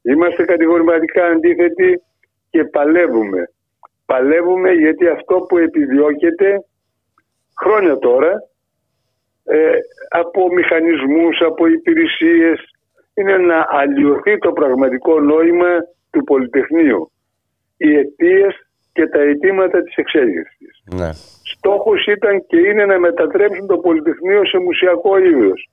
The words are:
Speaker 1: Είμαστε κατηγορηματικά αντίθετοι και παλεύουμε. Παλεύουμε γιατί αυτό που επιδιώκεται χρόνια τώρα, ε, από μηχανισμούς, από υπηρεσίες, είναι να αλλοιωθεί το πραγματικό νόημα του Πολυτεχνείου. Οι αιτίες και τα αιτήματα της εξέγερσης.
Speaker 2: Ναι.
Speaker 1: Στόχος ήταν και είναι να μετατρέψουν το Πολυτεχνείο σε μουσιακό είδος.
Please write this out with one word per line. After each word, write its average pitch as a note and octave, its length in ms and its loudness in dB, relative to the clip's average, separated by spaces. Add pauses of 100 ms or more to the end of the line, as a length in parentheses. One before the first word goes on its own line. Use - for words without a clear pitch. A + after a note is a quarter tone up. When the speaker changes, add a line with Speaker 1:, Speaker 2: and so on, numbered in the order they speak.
Speaker 1:
Είμαστε E3 440 0
κατηγορηματικά E3 800 0
αντίθετοι E3+ 760 0 (480)
και D#3+ 140 0
παλεύουμε. C#3+ 880 0 (540)
Παλεύουμε E3+ 680 0
γιατί D#3+ 360 2
αυτό E3 280 -2
που F3+ 220 0
επιδιώκεται D#3+ 1040 0 (1000)
χρόνια F#3 360 0
τώρα, C3 340 0 (1120)
ε, D#3 280 0 (380)
από F3 440 -2
μηχανισμούς, E3 880 0
από E3 260 0
υπηρεσίες, E3 920 0 (540)
είναι G3 240 0
να E3+ 320 0
αλλοιωθεί C#3+ 680 0
το E3+ 140 0
πραγματικό C3 680 0
νόημα E3 480 2 (440)
του C#3+ 120 -2
Πολυτεχνείου. C3 880 -2 (680)
Οι D3+ 180 2
αιτίες F#3 600 2 (380)
και D#3 140 0
τα D#3 120 -2
αιτήματα F3 640 0
της - 120 -14
εξέγερσης. - 880 -4 (120)
Speaker 2:
Ναι. F2 140 -4 (340)
Speaker 1:
Στόχος G3+ 640 -2
ήταν G3+ 420 -2
και E3+ 100 0
είναι G3+ 280 2
να F#3+ 140 2
μετατρέψουν F3 680 0
το F3+ 100 0
Πολυτεχνείο E3+ 680 0
σε F#3+ 120 -4
μουσιακό F3+ 600 0
είδος. C3+ 560 2